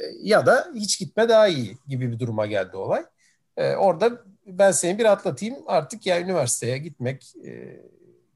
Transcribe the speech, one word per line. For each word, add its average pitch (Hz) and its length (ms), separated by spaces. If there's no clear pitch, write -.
ya 180 240
da 254 280
hiç 208 240
gitme 214 300
daha 220 200
iyi 131 300
gibi 127 240
bir 113 60
duruma 110 280
geldi 98 300
olay. 160 280
E, 139 180
orada 196 480
ben 196 240
seni 180 280
bir 233 60
atlatayım. 202 520
Artık 190 400
ya 175 140
üniversiteye 135 580
gitmek, 139 560
e, 60 340